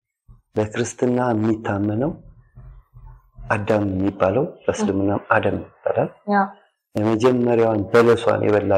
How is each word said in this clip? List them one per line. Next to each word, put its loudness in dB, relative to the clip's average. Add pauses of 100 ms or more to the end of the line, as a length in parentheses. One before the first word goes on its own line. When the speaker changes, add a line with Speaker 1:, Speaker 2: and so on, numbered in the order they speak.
(520)
Speaker 1:
በክርስትና -2 (100)
የሚታመነው -2 (1300)
አዳም 0
የሚባለው 0 (120)
በእስልምና -2 (180)
አደም 2
ይባላል። -4 (180)
Speaker 2:
ያ። 0 (560)
Speaker 1:
የመጀመሪያዋን 2
በለሷን 2
የበላ 2